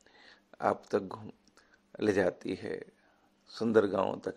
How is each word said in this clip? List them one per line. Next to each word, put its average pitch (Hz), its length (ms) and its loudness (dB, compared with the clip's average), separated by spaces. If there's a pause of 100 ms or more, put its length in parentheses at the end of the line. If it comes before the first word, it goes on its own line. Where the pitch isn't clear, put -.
(600)
आप - 300 0
तक 107 80 0
घूम, 104 340 -8 (680)
ले 107 120 2
जाती 92 420 0
है, - 300 -8 (640)
सुंदर 110 400 4
गांवों 98 300 0
तक 95 200 -8